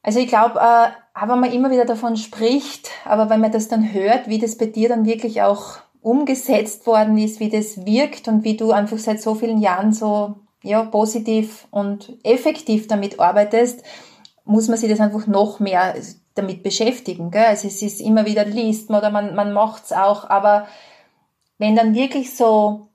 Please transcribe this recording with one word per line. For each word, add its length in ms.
Also 140
ich 80
glaub, 300
äh, 320
auch 140
wenn 100
man 140
immer 180
wieder 140
davon 320
spricht, 720
aber 260
wenn 100
man 120
das 160
dann 240
hört, 360
wie 120
das 160
bei 100
dir 220
dann 180
wirklich 360
auch 340
umgesetzt 880
worden 300
ist, 200
wie 120
das 360
wirkt 400
und 160
wie 140
du 160
einfach 260
seit 240
so 140
vielen 240
Jahren 320
so, 420
ja, 180
positiv 880
und 540
effektiv 640
damit 320
arbeitest, 640
muss 220
man 100
sich 140
das 80
einfach 300
noch 320
mehr 340
damit 300
beschäftigen, 680
gell? 140
Also 240
es 120
ist 200
immer 260
wieder, 180
liest 460
man 80
oder 120
man, 260
man 160
macht's 400
auch, 360
aber 380
wenn 180
dann 180
wirklich 400
so 600